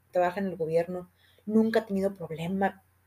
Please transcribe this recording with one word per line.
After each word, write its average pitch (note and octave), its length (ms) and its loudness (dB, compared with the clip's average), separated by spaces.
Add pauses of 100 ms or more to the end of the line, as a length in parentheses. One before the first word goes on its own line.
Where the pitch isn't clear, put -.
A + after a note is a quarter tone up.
(120)
trabaja F3+ 300 2
en G3 40 -2
el F3+ 120 -4
gobierno, E3+ 520 -2 (380)
nunca A3 320 4
ha A3 80 2
tenido G3 280 -2
problema F3 680 -4 (240)